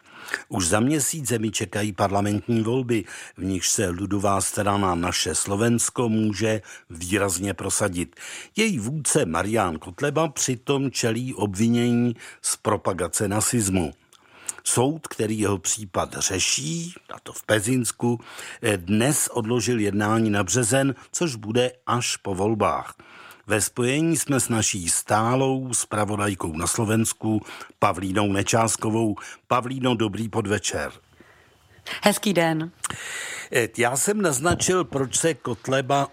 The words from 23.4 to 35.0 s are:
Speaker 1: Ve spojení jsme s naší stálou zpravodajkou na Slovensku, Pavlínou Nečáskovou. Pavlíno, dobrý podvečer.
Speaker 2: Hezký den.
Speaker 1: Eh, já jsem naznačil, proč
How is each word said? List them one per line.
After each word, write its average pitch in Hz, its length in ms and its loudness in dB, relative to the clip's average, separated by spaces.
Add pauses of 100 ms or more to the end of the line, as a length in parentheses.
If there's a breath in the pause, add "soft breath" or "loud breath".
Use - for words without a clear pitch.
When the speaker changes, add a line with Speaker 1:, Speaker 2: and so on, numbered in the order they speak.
Speaker 1:
Ve 107 140 2
spojení 143 560 0
jsme 139 240 2
s - 80 -2
naší 107 400 0
stálou 127 840 0
zpravodajkou 101 840 -2
na 87 100 -2
Slovensku, 110 760 2 (360 loud breath)
Pavlínou 98 540 2
Nečáskovou. 110 840 2 (320 loud breath)
Pavlíno, 127 460 0
dobrý 110 340 0
podvečer. 98 640 -2 (1120 loud breath)
Speaker 2:
Hezký 208 300 2
den. 165 380 2 (840 loud breath)
Speaker 1:
Eh, 113 160 2 (100)
já 120 180 2
jsem 208 260 0
naznačil, 170 640 2
proč 135 320 -2